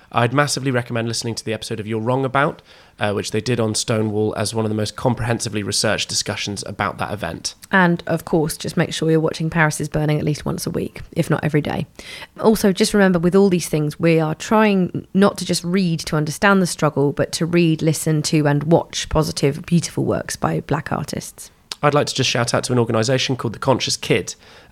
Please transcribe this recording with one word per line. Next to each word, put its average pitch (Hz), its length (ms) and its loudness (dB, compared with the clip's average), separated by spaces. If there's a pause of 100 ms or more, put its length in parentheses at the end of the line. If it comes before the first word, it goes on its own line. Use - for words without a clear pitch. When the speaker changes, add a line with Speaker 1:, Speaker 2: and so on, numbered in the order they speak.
(120)
Speaker 1:
I'd 117 220 2
massively 135 380 0
recommend 120 340 -2
listening 113 300 -4
to - 80 -12
the 113 80 -4
episode 107 260 -6
of 101 80 -8
You're 110 140 -2
Wrong 127 240 0
About, 139 380 0 (360)
uh, 104 140 0
which 101 180 -4
they 110 100 -2
did 117 200 0
on 110 160 0
Stonewall 107 600 0
as 98 160 -2
one 110 120 0
of 107 40 0
the 107 60 -2
most 107 220 -2
comprehensively 113 680 -2
researched 104 460 0
discussions - 580 -6
about 101 320 -4
that - 140 -6
event. - 420 -8 (160)
Speaker 2:
And, 175 380 4
of 170 160 -2
course, 160 320 0
just - 200 -8
make 165 160 0
sure 160 160 -2
you're 160 120 4
watching 160 300 -2
Paris 156 300 0
is 151 80 -6
Burning 151 300 0
at 151 60 -4
least 156 200 -2
once - 220 -6
a - 40 -2
week, - 320 -6 (100)
if - 180 -2
not 151 140 0
every 151 160 2
day. - 260 -4 (540)
Also, 214 320 4
just 220 200 0
remember, 190 280 4
with 175 160 2
all 196 140 6
these 180 180 0
things, 151 320 -2
we 170 180 4
are 156 160 0
trying 208 800 2
not 196 240 4
to 180 60 -8
just 175 180 -2
read 175 380 0
to - 160 -4
understand 190 440 2
the 180 60 4
struggle, 147 460 0
but 139 180 -2
to - 160 -2
read, 165 340 2
listen 156 420 0
to, 151 260 2
and 147 160 2
watch - 460 2
positive, 156 540 0
beautiful 160 400 0
works - 300 -4
by 160 280 -2
Black - 280 -4
artists. - 600 -8 (300)
Speaker 1:
I'd 147 120 2
like - 140 2
to - 60 -6
just 135 140 0
shout 120 240 0
out 127 120 2
to 127 100 -2
an 123 40 4
organisation 120 600 0
called 113 160 -6
The - 40 -14
Conscious - 380 0
Kid. - 380 -2 (380)